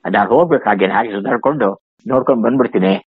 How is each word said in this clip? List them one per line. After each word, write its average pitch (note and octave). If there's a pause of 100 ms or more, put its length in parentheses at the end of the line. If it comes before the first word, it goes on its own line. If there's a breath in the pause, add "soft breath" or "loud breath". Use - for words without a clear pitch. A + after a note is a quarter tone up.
(100)
ನಾನ್ G2+
ಹೋಗ್ಬೇಕು, D3
ಹಾಗೇನೆ F#2+
ಹಾಗೆ G#2+
ಸುಧಾರ್ಕೊಂಡು A2 (260)
ನೋಡ್ಕೊಂಡ್ B2+
ಬಂದ್ಬಿಡ್ತೀನಿ. G#2+ (120)